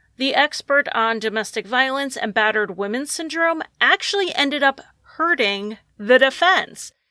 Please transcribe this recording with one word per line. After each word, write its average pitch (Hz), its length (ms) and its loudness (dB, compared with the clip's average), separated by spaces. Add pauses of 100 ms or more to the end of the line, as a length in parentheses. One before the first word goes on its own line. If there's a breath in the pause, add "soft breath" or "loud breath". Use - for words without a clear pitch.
(180)
The 269 160 0
expert 285 600 0
on 226 240 0
domestic 214 480 -6
violence 262 500 -2
and 214 180 -4
battered 214 420 0
women's 214 360 -6
syndrome 330 500 -2 (180)
actually 359 540 0
ended 277 280 -2
up 269 180 2 (360)
hurting 220 600 -2 (180)
the 233 220 6
defense, 269 720 0 (180)